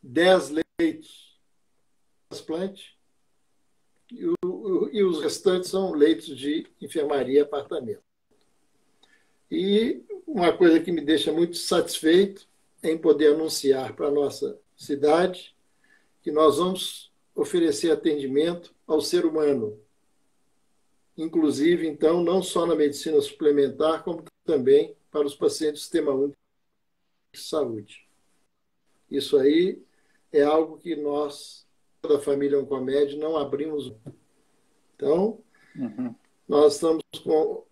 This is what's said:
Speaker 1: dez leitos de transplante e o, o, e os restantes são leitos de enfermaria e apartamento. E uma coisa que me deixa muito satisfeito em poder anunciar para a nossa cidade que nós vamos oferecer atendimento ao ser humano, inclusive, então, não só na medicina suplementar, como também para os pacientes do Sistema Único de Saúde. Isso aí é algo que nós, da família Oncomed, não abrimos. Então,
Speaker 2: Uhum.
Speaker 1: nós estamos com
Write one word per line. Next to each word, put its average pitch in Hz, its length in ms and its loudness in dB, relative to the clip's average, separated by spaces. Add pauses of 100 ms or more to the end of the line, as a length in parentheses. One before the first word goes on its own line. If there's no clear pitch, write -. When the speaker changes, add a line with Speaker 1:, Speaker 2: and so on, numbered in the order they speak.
(140)
Speaker 1:
dez 170 360 4
leitos 156 200 -4 (100)
de - 1500 -10
transplante - 720 -10 (1120)
e 240 160 -6
o, 170 160 0
o, 185 500 -2
e 208 100 2
os 175 180 0
restantes 180 500 -2
são 190 200 -2
leitos 151 460 2
de 147 300 -6 (120)
enfermaria 143 600 0
e - 20 4
apartamento. 143 600 -6 (1500)
E 202 540 0 (240)
uma 175 280 2
coisa 165 240 6
que 175 120 -4
me 160 100 -2
deixa 147 300 0
muito 170 260 -2
satisfeito 180 920 0 (360)
em 160 120 0
poder 156 380 4
anunciar 139 600 -2
para 156 120 -4
a 143 40 0
nossa 143 480 -4 (180)
cidade 156 760 0 (680)
que 156 100 -6
nós 151 260 4
vamos - 540 -6 (220)
oferecer 170 580 0
atendimento 151 840 -2 (100)
ao 156 160 0
ser 175 240 0
humano, 143 540 0 (1400)
inclusive, 160 720 0
então, 156 360 2
não 180 200 2
só 170 240 -2
na 165 80 2
medicina 151 440 2
suplementar, 147 840 0
como 165 200 -8 (220)
também 143 500 4 (140)
para 147 160 -2
os 143 100 -6
pacientes 151 460 -2
do - 20 -12
Sistema 151 280 -2
Único 139 260 -2 (960)
de - 80 -20
Saúde. 117 680 -8 (1000)
Isso 139 280 0
aí 160 440 2 (520)
é 147 80 4
algo 156 380 0
que 170 160 -8
nós, 147 680 -8 (360)
da 147 180 2
família 139 400 0
Oncomed, 139 580 -2
não 156 200 -4
abrimos. 143 560 -6 (1040)
Então, 175 440 0 (360)
Speaker 2:
Uhum. 123 380 -8 (340)
Speaker 1:
nós 147 280 4
estamos 160 260 0 (220)
com 156 480 0